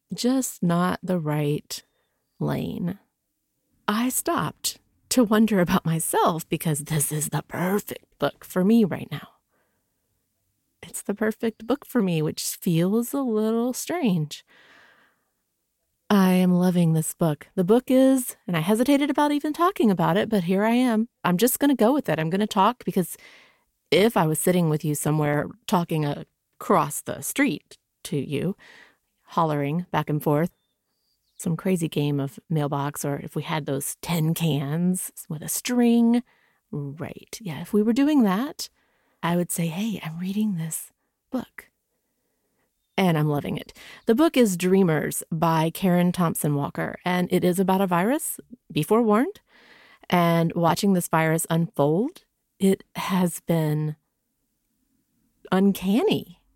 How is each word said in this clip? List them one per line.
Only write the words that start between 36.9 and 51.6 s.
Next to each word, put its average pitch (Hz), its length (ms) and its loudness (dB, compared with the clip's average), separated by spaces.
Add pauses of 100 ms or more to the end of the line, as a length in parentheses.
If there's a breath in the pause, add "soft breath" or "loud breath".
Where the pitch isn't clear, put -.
yeah, 165 220 -10
if 175 100 -14
we 208 100 4
were 226 120 0
doing 277 300 4
that, 214 460 -2 (540)
I 170 140 0
would 175 140 -2
say, 170 160 -4
"Hey, 185 360 -6
I'm 160 160 -10
reading 196 360 -2
this 160 360 -8 (400)
book." - 380 -10 (1300)
And 175 200 4
I'm 151 120 2
loving 147 280 -4
it. - 160 -14 (320 loud breath)
The 233 80 4
book 311 240 2
is 202 200 4
Dreamers 180 720 2
by 160 400 2
Karen 175 400 2
Thompson 165 440 0
Walker, - 480 -6
and 180 280 -2
it 180 120 2
is 180 140 2
about 190 240 2
a 196 60 0
virus, 190 520 -2 (320)
be 147 120 -2
forewarned. 233 560 2 (720 soft breath)
And 170 440 2
watching 175 400 2
this 175 140 0
virus 160 420 0
unfold, 165 760 0 (340)